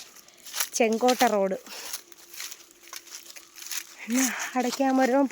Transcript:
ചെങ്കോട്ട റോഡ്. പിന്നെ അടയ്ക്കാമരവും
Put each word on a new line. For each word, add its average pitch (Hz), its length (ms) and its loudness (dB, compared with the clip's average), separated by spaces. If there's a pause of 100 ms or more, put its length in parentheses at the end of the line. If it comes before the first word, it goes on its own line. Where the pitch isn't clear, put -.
(760)
ചെങ്കോട്ട 233 460 4 (100)
റോഡ്. 190 240 2 (2500)
പിന്നെ 247 240 0 (340)
അടയ്ക്കാമരവും 262 760 4